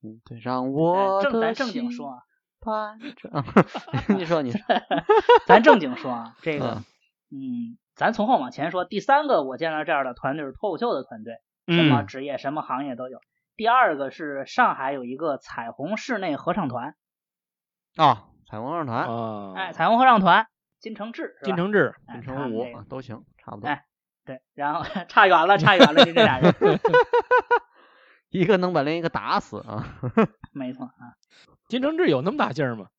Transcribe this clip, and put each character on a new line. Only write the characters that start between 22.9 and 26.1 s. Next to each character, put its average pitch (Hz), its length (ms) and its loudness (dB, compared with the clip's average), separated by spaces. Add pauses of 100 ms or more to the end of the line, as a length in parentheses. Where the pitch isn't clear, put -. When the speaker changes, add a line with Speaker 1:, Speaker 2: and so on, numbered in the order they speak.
Speaker 1:
行， 120 220 -16 (160)
差 - 140 -20
不 104 80 -16
多。 120 80 -10
Speaker 2:
哎， 143 160 -8 (400)
对， 131 160 -16 (140)
然 147 200 -6
后， 165 80 -6
<laughs> 175 260 -10
差 208 200 4
远 170 180 4
了， 196 100 6
差 208 200 4
远 202 180 6
了， 285 100 8
就 165 80 -4